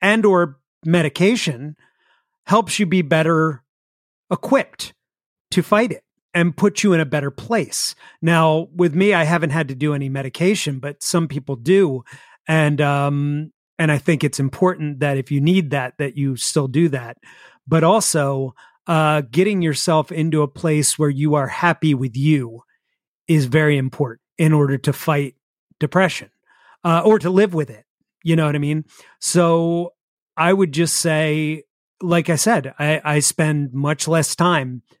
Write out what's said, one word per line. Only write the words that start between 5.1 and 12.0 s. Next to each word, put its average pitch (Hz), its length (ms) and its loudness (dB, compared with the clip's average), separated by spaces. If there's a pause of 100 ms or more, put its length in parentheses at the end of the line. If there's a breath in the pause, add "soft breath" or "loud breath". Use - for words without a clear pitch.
to 175 100 2
fight 208 300 0
it - 120 -12 (300)
and 170 220 0
put - 280 0
you 196 100 4
in 165 60 4
a 156 60 0
better 139 260 -4
place. - 640 -6 (260 loud breath)
Now, 160 540 2
with 170 200 2
me, 196 180 4
I 170 100 2
haven't 160 280 0
had 156 180 -2
to 135 60 -10
do 147 180 -2
any 139 160 -4
medication, 139 720 -4
but 143 220 -14
some 165 260 -2
people 139 280 -8
do. 143 480 0 (440 loud breath)